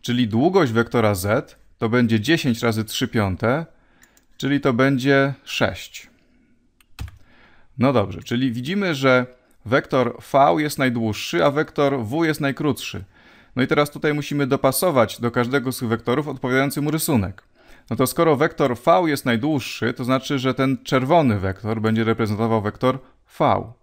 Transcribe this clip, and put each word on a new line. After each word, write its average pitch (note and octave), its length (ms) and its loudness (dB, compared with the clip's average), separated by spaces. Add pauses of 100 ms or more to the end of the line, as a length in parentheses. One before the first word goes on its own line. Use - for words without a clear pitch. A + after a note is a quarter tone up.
czyli B2 260 0
długość C#3 440 2
wektora A2+ 440 2
Z G#2 420 -2 (200)
to A2+ 120 -2
będzie A2+ 300 2
dziesięć B2+ 440 0
razy A2 200 0
trzy - 240 -4
piąte, A2 580 -2 (720)
czyli C#3 240 -2
to C#3 120 2
będzie C#3 600 2 (100)
sześć. - 640 -6 (1700)
No C3 160 2
dobrze, G2 300 0
czyli B2 280 -2
widzimy, E3 440 -4
że B2+ 300 4 (400)
wektor B2 520 0 (140)
V D3+ 300 4
jest D3 180 -4
najdłuższy, B2 680 0
a C#3+ 60 4
wektor C#3 540 -2
W D3 180 -2
jest D#3 180 -2
najkrótszy. C3+ 600 -4 (520)
No B2+ 80 0
i C3+ 40 0
teraz D3 240 2
tutaj D3+ 220 -2
musimy C#3+ 340 -2
dopasować C3+ 760 2
do A#2 100 -2
każdego B2+ 400 -2
z - 80 -10
tych B2 80 -4
wektorów A#2+ 400 -2
odpowiadający C3+ 540 -2
mu D3 100 -2
rysunek. B2 520 -2 (460)
No A#2 60 -4
to C3 120 2
skoro E3 280 2
wektor C3+ 420 0
V E3+ 320 2
jest C#3 160 -4
najdłuższy, B2 680 -2
to B2+ 100 -10
znaczy, C3 360 -2
że C3 140 -2
ten C3+ 300 0
czerwony C3 560 2
wektor G#2 420 -4
będzie A2 220 0
reprezentował A2 580 0
wektor C3 380 -2 (400)
V. A2 440 0